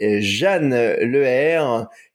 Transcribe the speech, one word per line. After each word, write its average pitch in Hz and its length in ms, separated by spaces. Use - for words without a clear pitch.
euh, 104 200
Jeanne 143 500
Leher, 127 880